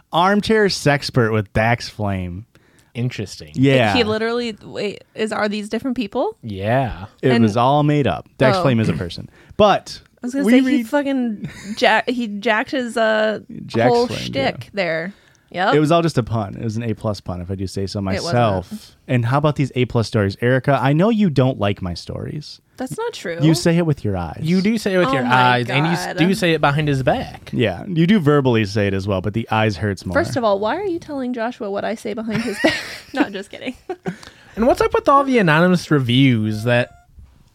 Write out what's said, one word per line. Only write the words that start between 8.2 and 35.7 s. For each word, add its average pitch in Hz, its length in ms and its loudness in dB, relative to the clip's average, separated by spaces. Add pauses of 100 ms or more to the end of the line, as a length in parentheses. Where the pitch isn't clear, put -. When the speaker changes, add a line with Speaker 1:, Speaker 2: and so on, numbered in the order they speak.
Speaker 1:
Dax 131 180 4
Speaker 3:
Oh. 175 60 -2
Speaker 1:
Flame 123 160 2
is 107 100 2
a 85 40 0
person. 85 360 -10 (260)
But - 460 2 (220)
Speaker 3:
I - 20 -6
was 247 80 -6
gonna 226 120 0
Speaker 1:
we 220 80 4
Speaker 3:
say 262 80 8
he 262 40 2
Speaker 1:
read 254 240 0
Speaker 3:
fucking 262 600 -2 (280)
ja-, 220 300 2
he 240 200 -4
jacked 214 440 -2
his, 240 260 -4
uh, 220 440 0 (260)
Speaker 1:
Jack's 240 260 2
Speaker 3:
whole 240 140 2
Speaker 1:
Flame, - 120 -6
Speaker 3:
shtick 220 440 -4
Speaker 1:
yeah. - 100 -20
Speaker 3:
there. 170 400 -4 (380)
Yep. 190 240 0
Speaker 1:
It 147 40 6
was 151 120 4
all 170 100 4
just 165 160 0
a 127 60 2
pun. 104 320 -4
It - 80 -10
was 110 120 -4
an 117 80 -4
A 113 100 -2
plus 104 280 -6
pun, 90 180 -8
if 87 100 -10
I 98 60 -4
do 95 120 -4
say 98 200 -4
so 104 120 -6
Speaker 3:
It 98 40 -2
wasn't. 98 220 -2
Speaker 1:
myself. 104 720 -2 (120)
And 123 180 0
how 127 120 0
about 151 180 2
these 135 200 -2
A 123 100 2
plus 117 220 0
stories? 98 340 0
Erica, 127 400 2
I 131 100 2
know 170 180 4
you 214 200 2
don't 131 280 2
like 104 240 -2
my 90 120 -4
stories. - 640 -12 (160)
Speaker 3:
That's - 220 -10
not 453 160 -6
true. 170 280 -8
Speaker 1:
You 160 140 6
say 165 220 2
it 175 100 2
with 147 160 -2
your 101 140 -2
eyes. 87 260 -8
Speaker 2:
You 180 180 2
do 220 160 2
say 202 160 -4
it 185 60 2
with 175 80 2
Speaker 3:
Oh 139 60 0
Speaker 2:
your 135 100 0
Speaker 3:
my 123 100 2
Speaker 2:
eyes, 123 360 4
and 139 180 0
you 170 60 0
s-, 165 140 -2
Speaker 3:
God. 135 100 -8
Speaker 2:
do 175 180 4
say 170 160 0
it 156 100 0
behind 151 280 2
his 135 120 0
back. - 520 -4
Speaker 1:
Yeah, 107 340 -2
you 170 180 2
do 208 140 6
verbally 131 460 4
say 101 220 0
it 98 60 0
as 98 140 -4
well, 95 140 -2
but 101 120 -4
the 113 160 -4
eyes 110 280 0
hurts 104 280 -4
more. 92 80 -6
Speaker 3:
First 320 220 -2
of 254 80 -4
all, 202 160 2
why 214 160 -2
are 392 100 -6
you 339 140 -4
telling 262 340 -8
Joshua 226 380 -6
what 196 140 -6
I 202 100 -4
say 220 180 -8
behind 220 300 -6
his 208 180 -6
back? - 140 2 (180)
<laughs> - 200 -20
No, 262 160 0
just 196 200 -12
kidding. - 260 -12 (120)
<laughs> - 720 -14
Speaker 2:
And 220 100 2
what's 349 140 2
up 453 120 0
with 440 140 0
all 277 160 6
the 269 160 0
anonymous 175 500 4